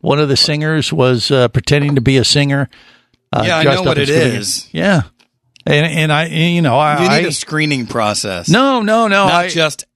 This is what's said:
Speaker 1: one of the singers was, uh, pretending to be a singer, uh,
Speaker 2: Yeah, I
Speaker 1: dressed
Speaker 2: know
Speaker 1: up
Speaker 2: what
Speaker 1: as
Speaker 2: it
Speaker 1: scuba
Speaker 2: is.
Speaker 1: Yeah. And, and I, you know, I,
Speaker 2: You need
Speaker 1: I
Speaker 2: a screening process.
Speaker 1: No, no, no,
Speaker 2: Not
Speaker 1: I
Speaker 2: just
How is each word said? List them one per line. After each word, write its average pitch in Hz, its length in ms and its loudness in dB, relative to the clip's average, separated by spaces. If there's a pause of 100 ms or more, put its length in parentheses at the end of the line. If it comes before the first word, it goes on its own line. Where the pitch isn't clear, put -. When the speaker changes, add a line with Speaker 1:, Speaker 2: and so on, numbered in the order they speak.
Speaker 1:
one 139 180 0
of 151 80 2
the 139 100 0
singers 151 540 0
was, 127 400 0
uh, 127 160 2
pretending 143 480 0
to 135 60 2
be 135 160 2
a 117 80 2
singer, 139 440 0 (640)
uh, - 140 -2
Speaker 2:
Yeah, 175 120 0
I 160 60 0
Speaker 1:
dressed 139 140 2
Speaker 2:
know - 60 -2
Speaker 1:
up 175 40 0
Speaker 2:
what 135 120 0
Speaker 1:
as 139 100 0
Speaker 2:
it 151 120 2
Speaker 1:
scuba 131 160 0
Speaker 2:
is. - 360 -8
Speaker 1:
Yeah. 180 280 0 (640)
And, 147 200 2
and 156 280 -2
I, 156 140 0
you 170 340 0
know, 131 160 2
I, 151 260 0
Speaker 2:
You - 60 2
need 170 160 2
Speaker 1:
I 170 40 -2
Speaker 2:
a - 20 -6
screening 147 560 -4
process. 104 600 -4
Speaker 1:
No, 254 320 2
no, 220 260 0
no, 196 200 2
Speaker 2:
Not 170 60 2 (120)
Speaker 1:
I - 20 -6
Speaker 2:
just 160 380 -4 (100)